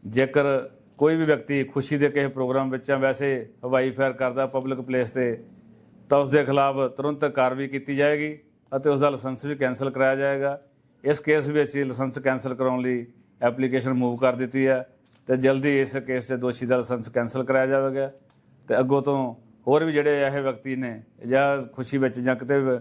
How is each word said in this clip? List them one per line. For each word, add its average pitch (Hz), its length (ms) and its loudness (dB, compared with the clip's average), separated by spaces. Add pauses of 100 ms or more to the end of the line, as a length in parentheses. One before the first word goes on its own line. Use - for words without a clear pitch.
ਜੇਕਰ 135 420 2 (540)
ਕੋਈ 156 160 4
ਵੀ 160 100 0
ਵਿਅਕਤੀ 143 380 2
ਖੁਸ਼ੀ 139 340 -4
ਦੇ 143 120 4
ਕਿਸੇ 139 180 0
ਪ੍ਰੋਗਰਾਮ 131 420 -2
ਵਿੱਚ 131 180 -6
ਜਾਂ 139 120 2
ਵੈਸੇ 135 300 0 (360)
ਹਵਾਈ 131 260 2
ਫਾਇਰ 131 220 0
ਕਰਦਾ 127 340 -2
ਪਬਲਿਕ 131 340 -4
ਪਲੇਸ 127 280 -2
'ਤੇ 120 280 -2 (720)
ਤਾਂ 139 100 6
ਉਸ 139 100 0
ਦੇ 143 160 4
ਖਿਲਾਫ 139 300 2 (220)
ਤੁਰੰਤ 147 280 -2
ਕਾਰਵਾਈ 131 420 0
ਕੀਤੀ 135 280 -6
ਜਾਏਗੀ 151 420 0 (340)
ਅਤੇ 139 180 0
ਉਸ 143 100 4
ਦਾ 143 100 4
ਲਾਇਸੈਂਸ 131 360 -8
ਵੀ 147 100 -6
ਕੈਂਸਲ 135 340 -2
ਕਰਾਇਆ 131 260 2
ਜਾਏਗਾ। 139 440 -2 (440)
ਇਸ 147 160 0
ਕੇਸ 151 300 2
ਵਿੱਚ 147 260 0
ਹੀ 143 80 0
ਲਾਇਸੈਂਸ 131 360 -4
ਕੈਂਸਲ 131 360 -2
ਕਰਾਉਣ 127 260 0
ਲਈ 123 240 -2 (360)
ਐਪਲੀਕੇਸ਼ਨ 127 520 0
ਮੂਵ 123 240 0
ਕਰ 127 180 2
ਦਿੱਤੀ 131 320 0
ਹੈ 131 160 2 (440)
ਤੇ 131 100 2
ਜਲਦੀ 135 440 4
ਇਸ 120 160 -2
ਕੇਸ 127 300 -6
'ਚ 131 120 -4
ਦੋਸ਼ੀ 123 260 -4
ਦਾ 123 100 2
ਲਾਇਸੈਂਸ 120 340 -4
ਕੈਂਸਲ 120 340 -2
ਕਰਾਇਆ 131 240 2
ਜਾਵੇਗਾ 135 440 0 (580)
ਤੇ 117 100 2
ਅੱਗੋਂ 131 220 2
ਤੋਂ 139 160 0 (500)
ਹੋਰ 151 160 4
ਵੀ 160 80 0
ਜਿਹੜੇ 147 300 2
ਇਹ 139 200 0
ਵਿਅਕਤੀ 135 340 -4
ਨੇ 120 260 -8 (260)
ਜਾਂ 135 180 4 (280)
ਖੁਸ਼ੀ 131 240 -6
ਵਿੱਚ 127 220 0
ਜਾਂ 127 160 2
ਕਿਤੇ 127 240 0
ਵੀ 131 220 0